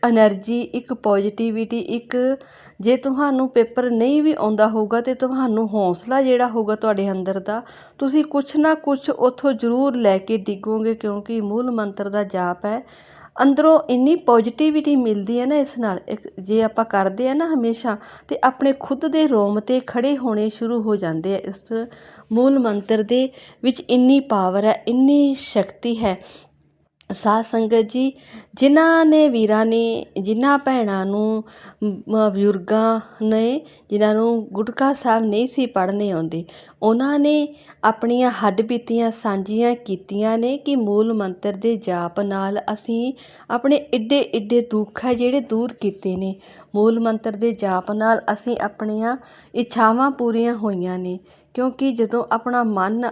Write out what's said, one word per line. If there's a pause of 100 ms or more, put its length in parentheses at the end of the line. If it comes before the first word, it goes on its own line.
ਐਨਰਜੀ,
ਇੱਕ
ਪੋਜ਼ਿਟਿਵਿਟੀ,
ਇੱਕ, (640)
ਜੇ
ਤੁਹਾਨੂੰ
ਪੇਪਰ
ਨਹੀਂ
ਵੀ
ਆਉਂਦਾ
ਹੋਊਗਾ
ਤੇ
ਤੁਹਾਨੂੰ
ਹੌਸਲਾ
ਜਿਹੜਾ
ਹੋਊਗਾ
ਤੁਹਾਡੇ
ਅੰਦਰ
ਦਾ, (360)
ਤੁਸੀਂ
ਕੁਛ
ਨਾ
ਕੁਛ
ਉੱਥੋਂ
ਜ਼ਰੂਰ
ਲੈ
ਕੇ
ਡਿੱਗੋਗੇ,
ਕਿਉਂਕਿ
ਮੂਲ
ਮੰਤਰ
ਦਾ
ਜਾਪ
ਹੈ। (600)
ਅੰਦਰੋਂ (120)
ਇੰਨੀ
ਪੋਜ਼ਿਟਿਵਿਟੀ
ਮਿਲਦੀ
ਹੈ
ਨਾ
ਇਸ
ਨਾਲ। (100)
ਇੱਕ (120)
ਜੇ
ਆਪਾਂ
ਕਰਦੇ
ਆ
ਨਾ
ਹਮੇਸ਼ਾ, (320)
ਤੇ
ਆਪਣੇ
ਖੁਦ
ਦੇ
ਰੋਮ
'ਤੇ
ਖੜ੍ਹੇ
ਹੋਣੇ
ਸ਼ੁਰੂ
ਹੋ
ਜਾਂਦੇ
ਆ।
ਇਸ (600)
ਮੂਲ
ਮੰਤਰ
ਦੇ (360)
ਵਿੱਚ
ਇੰਨੀ
ਪਾਵਰ
ਹੈ,
ਇੰਨੀ
ਸ਼ਕਤੀ
ਹੈ। (920)
ਸਾਧ
ਸੰਗਤ
ਜੀ, (420)
ਜਿਨ੍ਹਾਂ
ਨੇ
ਵੀਰਾਂ
ਨੇ, (140)
ਜਿਨ੍ਹਾਂ
ਭੈਣਾਂ
ਨੂੰ, (400)
ਮ-,
ਬਜ਼ੁਰਗਾਂ (220)
ਨੇ, (300)
ਜਿਨ੍ਹਾਂ
ਨੂੰ
ਗੁਟਕਾ
ਸਾਹਿਬ
ਨਹੀਂ
ਸੀ
ਪੜ੍ਹਨੇ
ਆਉਂਦੇ, (380)
ਉਹਨਾਂ
ਨੇ (300)
ਆਪਣੀਆਂ
ਹੱਡਬੀਤੀਆਂ
ਸਾਂਝੀਆਂ
ਕੀਤੀਆਂ
ਨੇ
ਕਿ
ਮੂਲ
ਮੰਤਰ
ਦੇ
ਜਾਪ
ਨਾਲ (120)
ਅਸੀਂ (380)
ਆਪਣੇ (100)
ਏਡੇ (140)
ਏਡੇ (100)
ਦੁੱਖ
ਹੈ
ਜਿਹੜੇ
ਦੂਰ
ਕੀਤੇ
ਨੇ। (400)
ਮੂਲ
ਮੰਤਰ
ਦੇ
ਜਾਪ
ਨਾਲ (100)
ਅਸੀਂ
ਆਪਣੀਆਂ (380)
ਇੱਛਾਵਾਂ
ਪੂਰੀਆਂ
ਹੋਈਆਂ
ਨੇ, (360)
ਕਿਉਂਕਿ
ਜਦੋਂ (100)
ਆਪਣਾ
ਮਨ